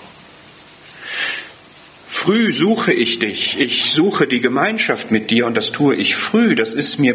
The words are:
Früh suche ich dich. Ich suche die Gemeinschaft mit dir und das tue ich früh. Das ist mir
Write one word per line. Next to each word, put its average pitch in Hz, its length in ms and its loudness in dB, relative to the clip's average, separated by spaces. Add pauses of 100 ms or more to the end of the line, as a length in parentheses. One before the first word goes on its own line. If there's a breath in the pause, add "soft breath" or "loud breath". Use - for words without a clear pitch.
(2000 loud breath)
Früh 208 440 2
suche 196 400 2
ich 117 280 0
dich. 107 400 -2
Ich - 340 0
suche 160 340 2
die 123 140 0
Gemeinschaft 143 680 -2
mit 110 220 0
dir 117 140 2
und 117 100 -2
das 110 160 0
tue 143 240 2
ich - 200 0
früh. 214 400 2
Das 110 180 0
ist 143 260 -2
mir 127 160 4